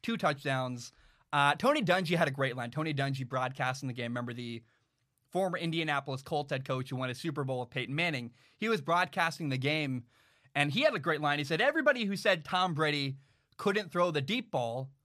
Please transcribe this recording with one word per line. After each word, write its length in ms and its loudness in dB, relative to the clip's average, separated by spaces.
two 160 -2
touchdowns. 760 -2
Uh, 220 6
Tony 280 4
Dungy 340 2
had 120 4
a 20 -2
great 240 0
line. 160 -6
Tony 220 -2
Dungy 340 -2
broadcasting 600 -2
the 60 -4
game. 180 -4
Remember 220 -6
the 300 -10
former 280 -2
Indianapolis 680 -2
Colts 280 -4
head 140 -4
coach 240 -2
who 60 -4
won 160 -2
a 20 -4
Super 300 -4
Bowl 160 -2
with 100 -6
Peyton 240 -4
Manning? 380 -2
He 100 -2
was 140 2
broadcasting 680 0
the 80 0
game, 480 -2
and 160 2
he 100 2
had 140 4
a 40 0
great 220 0
line. 160 2
He 80 0
said, 160 0
"Everybody 440 4
who 100 0
said 280 2
Tom 300 0
Brady 440 0
couldn't 340 0
throw 180 4
the 120 0
deep 280 -2
ball 400 -2